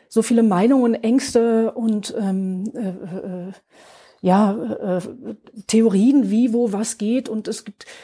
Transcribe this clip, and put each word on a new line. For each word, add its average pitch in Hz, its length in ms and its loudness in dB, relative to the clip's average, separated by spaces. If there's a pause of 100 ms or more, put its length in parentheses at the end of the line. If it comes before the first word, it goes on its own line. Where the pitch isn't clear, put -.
so 220 140 0
viele 226 220 2
Meinungen, 233 500 4
Ängste 226 800 0
und, 220 460 -4
ähm, 190 460 -4 (100)
äh, 185 760 -10
äh, 196 40 -14 (720)
ja, 196 300 4
äh, 208 480 -6 (640)
Theorien, 220 640 4
wie, 226 220 2
wo, 233 200 0
was 214 260 -4
geht. 233 300 -2
Und 220 200 -8
es 220 160 -8
gibt - 220 -18 (180)